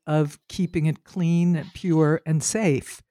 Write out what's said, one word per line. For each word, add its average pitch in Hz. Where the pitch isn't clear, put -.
of 151
keeping 175
it -
clean, 170
pure, 160
and 156
safe. 185